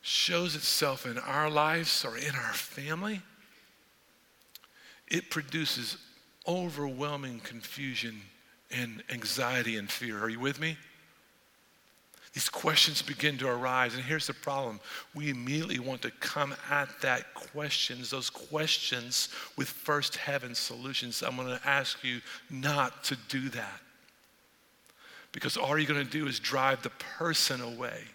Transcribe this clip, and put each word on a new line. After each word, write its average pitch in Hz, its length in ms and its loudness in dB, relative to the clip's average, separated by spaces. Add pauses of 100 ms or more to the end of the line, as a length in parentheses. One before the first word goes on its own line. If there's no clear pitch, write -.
shows 170 520 2
itself 143 500 2
in 120 140 -4
our 143 320 2
lives 156 540 4
or 117 120 -4
in 139 200 -2
our 120 180 -2
family, 175 680 -4 (1900)
it 175 220 -2
produces 143 680 -2 (500)
overwhelming 143 920 -2
confusion 113 920 -6 (400)
and 120 400 -6
anxiety 120 680 0
and 101 140 -4
fear. 107 320 -2
Are 113 60 2
you 113 120 -4
with 139 180 0
me? 156 200 -2 (1500)
These - 180 0
questions - 500 4
begin 147 380 0
to 131 100 0
arise, 127 460 4
and 131 100 -4
here's 151 220 0
the 139 80 -2
problem. 135 440 -2 (360)
We 147 160 -2
immediately 131 480 0
want 127 240 -4
to 120 80 0
come 143 440 0 (140)
at 143 320 2
that 123 320 2
questions, 131 800 -2
those 131 180 -2
questions - 1000 0 (260)
with 135 140 0
First - 460 0
Heaven 127 380 -2
solutions. 123 680 -2
I'm 127 140 0
gonna 127 280 -2
ask 139 400 2
you 123 160 0 (300)
not 139 540 2
to 139 120 0
do 131 340 -2
that, 104 300 -8 (1500)
because - 240 -2
all 143 220 4
you're 151 80 4
gonna 143 180 4
do 147 220 0
is 127 120 -2
drive 135 440 4
the - 80 -4
person - 720 0
away. 117 520 -6